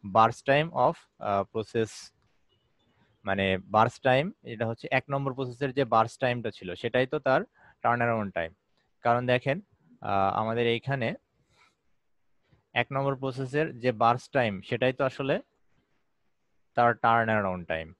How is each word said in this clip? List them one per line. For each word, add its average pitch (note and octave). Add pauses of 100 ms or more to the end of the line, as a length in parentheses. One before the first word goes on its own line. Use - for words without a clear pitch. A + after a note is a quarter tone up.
(120)
burst A2+
time D3
of, D3 (240)
আহ, G2+
process, A2 (1400)
মানে F#2+
বার্স G#2+
time, C3+ (100)
এটা A#2
হচ্ছে A2+
এক C3
নম্বর C#3
প্রসেসের B2+
যে C3+
বার্স A2+
টাইমটা A#2+
ছিল F2+
সেটাই B2+
তো D3+
তার C#3 (400)
টার্ন A#2+
অ্যারাউন্ড A2+
time। E2+ (500)
কারণ A#2+
দেখেন, C3+ (400)
আহ, G2
আমাদের A2+
এইখানে B2 (1600)
এক A#2+
নম্বর C#3
প্রসেসের C3
যে B2
বার্স A#2
time G#2+
সেটাই B2+
তো C#3
আসলে C#3 (1300)
তার A#2+
টার্ন A#2
অ্যারাউন্ড F#2+
time। D#2+